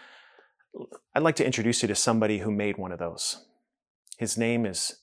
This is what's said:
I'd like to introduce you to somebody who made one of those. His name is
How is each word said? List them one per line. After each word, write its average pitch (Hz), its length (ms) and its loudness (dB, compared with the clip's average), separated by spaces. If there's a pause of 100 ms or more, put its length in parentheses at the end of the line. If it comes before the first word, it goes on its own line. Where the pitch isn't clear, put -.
(1160)
I'd 147 80 2
like 160 140 4
to - 100 2
introduce 117 360 2
you 120 60 2
to 104 60 0
somebody 110 440 2
who 101 120 -2
made 104 280 -2
one 92 140 -6
of 85 60 -8
those. - 460 -6 (720)
His 113 220 -2
name 117 260 2
is - 380 -4